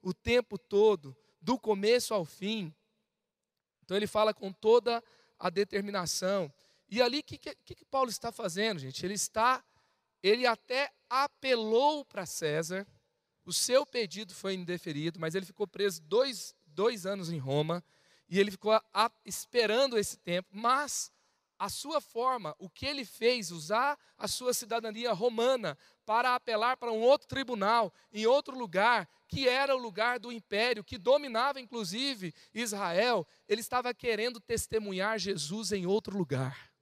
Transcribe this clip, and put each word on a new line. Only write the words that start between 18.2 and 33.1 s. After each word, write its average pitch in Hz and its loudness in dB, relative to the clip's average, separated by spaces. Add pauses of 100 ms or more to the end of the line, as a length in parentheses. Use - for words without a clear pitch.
e 180 0
ele 202 4
ficou 202 -2
a, 220 6
a, 220 2 (120)
esperando 233 0
esse - -4
tempo, 180 -4
mas 240 0 (480)
a 196 -4
sua 294 -4
forma, 233 -2
o 190 -14
que 254 -10
ele 277 -6
fez, 226 0
usar 214 -2 (180)
a 214 -8
sua 247 -2
cidadania 233 -2
romana 226 0 (280)
para 240 2
apelar 240 0
para 233 -6
um 220 -2
outro 262 4
tribunal, 226 0 (180)
em 214 -4
outro 262 4
lugar, 208 2 (200)
que 269 0
era 269 2
o 254 -2
lugar 233 -2
do 240 -10
império, 220 -2
que 254 -12
dominava 262 2
inclusive 226 -6 (200)
Israel, 202 0 (220)